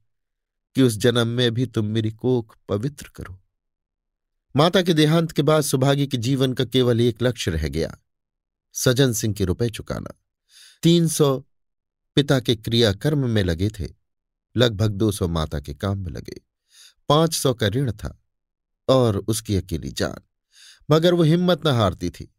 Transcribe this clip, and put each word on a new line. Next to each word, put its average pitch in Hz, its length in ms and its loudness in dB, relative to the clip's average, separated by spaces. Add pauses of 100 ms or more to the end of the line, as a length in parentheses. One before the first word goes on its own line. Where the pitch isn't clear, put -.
(760)
कि 135 80 2
उस 117 140 2
जन्म 117 320 2
में 120 260 0
भी 127 120 -2
तुम 110 200 -2
मेरी 110 240 -2
कोख 120 480 -4 (100)
पवित्र 117 480 -6
करो।" - 260 -16 (1120)
माता 175 260 4
के 170 120 0
देहांत 156 380 2
के 160 100 0
बाद 156 200 2
सुभागी 143 440 0
के 135 100 -6
जीवन 131 360 0
का 123 120 -4
केवल 120 360 2
एक 117 220 0
लक्ष्य - 280 -2
रह 78 180 -2
गया, 71 300 -6 (760)
सज्जन 127 400 2
सिंह 107 220 -4
के 98 100 -4
रुपए 90 260 -2
चुकाना। - 400 -10 (720)
तीन 170 260 4
सौ 139 360 0 (720)
पिता 143 260 2
के 117 160 0
क्रियाकर्म 117 720 0
में 107 140 2
लगे 90 260 0
थे, - 240 -10 (640)
लगभग 110 340 0
दो 101 220 0
सौ 92 160 -4
माता 78 320 -4
के 73 140 -12
काम 101 240 -4
में 87 140 -10
लगे, - 280 -14 (680)
पांच 160 260 2
सौ 131 200 -2
का 110 120 -2
ऋण 117 260 -2
था - 300 -14 (640)
और 123 280 4
उसकी 107 400 -4
अकेली 73 340 -6
जान, - 300 -6 (720)
मगर 160 240 4
वो 175 80 2
हिम्मत 165 440 2
न 151 40 2
हारती 92 400 0
थी। - 280 -16